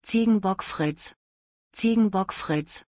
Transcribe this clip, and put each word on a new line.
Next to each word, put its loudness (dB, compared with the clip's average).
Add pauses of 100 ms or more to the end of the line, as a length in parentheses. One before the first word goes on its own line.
Ziegenbock 2
Fritz. -4 (560)
Ziegenbock 2
Fritz. -4